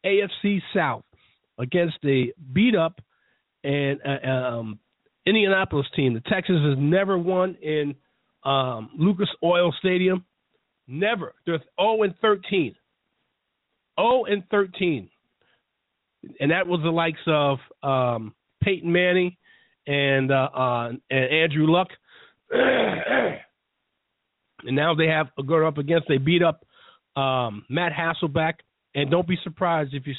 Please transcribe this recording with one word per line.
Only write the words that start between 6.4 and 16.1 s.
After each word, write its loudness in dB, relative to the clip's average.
has 0
never 2
won 0
in, -2
um, -2
Lucas 2
Oil 4
Stadium. 0
Never. -4
They're -2
oh 2
and 0
thirteen. 0
Oh 2
and -2
thirteen. 0